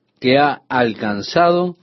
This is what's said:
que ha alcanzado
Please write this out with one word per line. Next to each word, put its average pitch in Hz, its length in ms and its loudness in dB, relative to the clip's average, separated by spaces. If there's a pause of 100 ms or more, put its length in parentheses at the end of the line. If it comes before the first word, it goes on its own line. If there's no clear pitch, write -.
(200)
que 131 180 2
ha 143 300 0
alcanzado 131 1160 -2